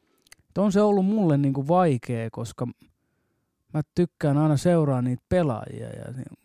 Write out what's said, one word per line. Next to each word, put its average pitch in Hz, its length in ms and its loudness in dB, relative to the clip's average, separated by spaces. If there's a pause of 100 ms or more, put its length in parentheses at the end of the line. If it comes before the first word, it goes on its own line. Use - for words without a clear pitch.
(480)
että - 140 -4
on 202 100 2
se 202 100 2
ollut 202 240 4
mulle 190 320 2
niinku 139 300 0
vaikea, 127 640 0
koska 120 360 -8 (1080)
mä 151 80 -2 (140)
tykkään 151 420 0
aina 151 200 4
seuraa 151 440 2
niitä 123 280 -4
pelaajia. 120 600 -4
Ja - 240 -14 (320)